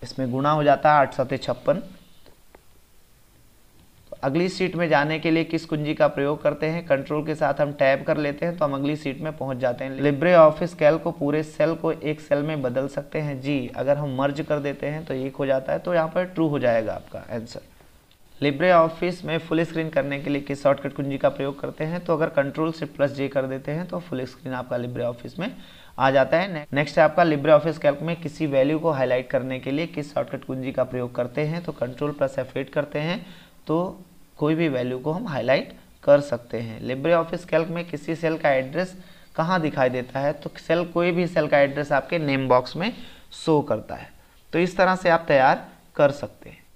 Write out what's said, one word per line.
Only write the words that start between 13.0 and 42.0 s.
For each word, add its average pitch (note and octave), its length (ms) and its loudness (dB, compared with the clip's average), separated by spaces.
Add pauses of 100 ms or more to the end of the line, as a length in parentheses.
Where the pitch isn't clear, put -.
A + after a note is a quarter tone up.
हैं। C#3+ 220 -4
जी, C3+ 340 -2
अगर C#3 220 0
हम C#3+ 200 -4
मर्ज C#3+ 240 0
कर D3+ 180 -2
देते C#3 280 -4
हैं D#3 180 -6
तो - 80 -6
एक C3+ 220 -6
हो C#3+ 100 -2
जाता C3+ 280 0
है, E3 60 -2
तो F3 140 -4
यहाँ D#3+ 140 2
पर F3+ 180 -2
ट्रू F3 220 0
हो C#3+ 120 0
जाएगा A2+ 340 0
आपका - 260 -12
आंसर। - 420 -10 (760)
LibreOffice E3 840 2
में D#3 140 -4
फुल D#3+ 260 0
स्क्रीन D#3+ 260 -4
करने C#3 300 -2
के C#3+ 100 -8
लिए C#3+ 120 0
किस C#3 220 -6
शॉर्टकट C#3 300 2
कुंजी C#3 240 -4
का C#3 120 2
प्रयोग C#3 300 -6
करते - 240 -8
हैं? F3 220 -6
तो E3+ 80 0
अगर D#3 160 0
कंट्रोल D3 420 -2
Shift D#3+ 160 -8
प्लस C#3 240 -2
जे C#3 160 -4
कर C3+ 180 -2
देते C3+ 260 -6
हैं E3+ 160 -6
तो F3+ 120 -6
फुल C3+ 260 -6
स्क्रीन - 280 -10
आपका B2+ 240 -6
LibreOffice A#2+ 600 -6
में G#3+ 160 -6 (440)
आ C3 120 4
जाता C3+ 260 4
है। F#3 160 0
ने-, D3+ 200 -8
नेक्स्ट D3 240 0
है E3 60 8
आपका D#3 200 6
LibreOffice D3+ 540 4
Calc C#3+ 240 2
में E3 140 -4
किसी D#3 320 -6
वैल्यू C#3 320 2
को D#3+ 120 0
हाईलाइट B2+ 380 0
करने C3 300 -2
के C3+ 120 -6
लिए D#3 160 -2
किस D3 260 -8
शॉर्टकट C3 300 -4
कुंजी C3 280 -6
का B2+ 120 0
प्रयोग B2 320 -4
करते B2 260 -4
हैं? D#3+ 220 -4
तो D#3+ 80 -8
कंट्रोल C#3 400 -4
प्लस C#3 280 -2
एफ़ B2+ 200 -6
एट C3+ 100 -6
करते D3 300 -4
हैं F3 260 -6 (420)
तो F3 380 -2 (320)
कोई D3+ 180 0
भी E3 140 2
वैल्यू B2+ 300 -2
को D3 120 -4
हम G3+ 160 -6
हाईलाइट C3+ 460 0 (300)
कर C#3+ 160 8
सकते A#2+ 400 -6
हैं। A2+ 220 -10
LibreOffice E3 680 0
Calc D#3+ 180 2
में E3+ 180 -6
किसी E3 300 -6
सेल D#3+ 220 -2
का D3+ 140 2
एड्रेस C#3 460 -2 (380)
कहाँ E3+ 260 0
दिखाई C#3+ 280 2
देता B2 300 -6
है? C#3+ 140 0
तो - 240 -10
सेल, E3+ 280 0
कोई F3 260 0
भी F3 160 0
सेल D#3+ 200 0
का D3 120 4
एड्रेस C#3+ 320 2
आपके D3 280 0